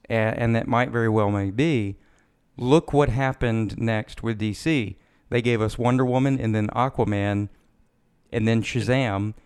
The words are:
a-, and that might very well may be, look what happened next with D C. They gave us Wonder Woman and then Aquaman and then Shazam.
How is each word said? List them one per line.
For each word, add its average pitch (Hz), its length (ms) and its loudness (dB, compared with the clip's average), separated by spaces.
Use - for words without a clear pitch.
a-, - 40 -4
and 113 400 2
that 113 140 -2
might 123 220 0
very 117 180 0
well 107 220 2
may 98 200 0
be, 113 460 0
look 131 340 2
what 143 160 4
happened 117 720 -2
next 110 440 -4
with 113 160 -2
D 107 140 -2
C. 117 460 -2
They 123 120 0
gave 117 200 2
us 110 160 -2
Wonder 123 260 2
Woman 131 340 2
and 110 160 -2
then 104 140 0
Aquaman 101 800 -2
and 110 160 -2
then 113 160 2
Shazam. 107 680 -2